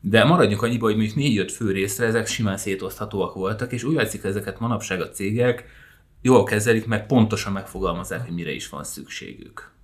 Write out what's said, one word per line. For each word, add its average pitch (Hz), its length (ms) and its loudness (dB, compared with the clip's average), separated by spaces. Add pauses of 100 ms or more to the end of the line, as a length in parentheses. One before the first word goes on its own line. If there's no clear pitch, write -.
de 104 240 6
maradjunk 127 380 6
annyiba, 117 240 0
hogy 107 100 4
mondjuk 107 200 0
négy-öt 120 360 2
fő 107 200 -4
részre 98 340 0
ezek 110 200 0
simán 101 300 -2
szétoszthatóak 95 760 -4
voltak, 107 380 -4
és 117 120 -6
úgy 151 100 0
látszik, 113 260 0
hogy 98 100 -2
ezeket 101 300 -6
manapság 110 400 -2
a - 100 -6
cégek 120 540 0 (580)
jól 123 220 8
kezelik, 110 420 0
mert 107 200 -4
pontosan 107 460 2
megfogalmazzák, 92 720 -6
hogy 85 120 -8
mire 85 160 -6
is - 180 -8
van 73 160 -12
szükségük. - 880 -16 (120)